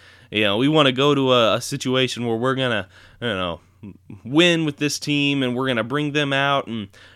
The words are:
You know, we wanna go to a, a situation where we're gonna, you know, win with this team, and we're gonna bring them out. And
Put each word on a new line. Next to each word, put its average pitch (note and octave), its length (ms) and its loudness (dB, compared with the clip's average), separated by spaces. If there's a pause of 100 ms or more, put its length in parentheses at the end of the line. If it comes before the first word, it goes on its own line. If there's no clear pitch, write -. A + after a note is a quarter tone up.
(320)
You G#2+ 140 2
know, G2+ 120 2
we C3 100 2
wanna D3 260 4
go C#3+ 200 4
to C3+ 200 2
a, A2 220 4
a A#2+ 60 -2
situation B2+ 640 -2
where A2+ 120 -2
we're B2+ 180 0
gonna, A#2 320 -2 (340)
you A#2+ 60 -4
know, F#2 320 -4 (640)
win E3 420 2
with D3 120 -4
this C#3+ 200 -2
team, C#3+ 460 0
and B2 120 -2
we're C3 120 -2
gonna A#2 160 0
bring C#3+ 300 -4
them C#3+ 200 0
out. C#3 340 0
And A2 200 -8 (280)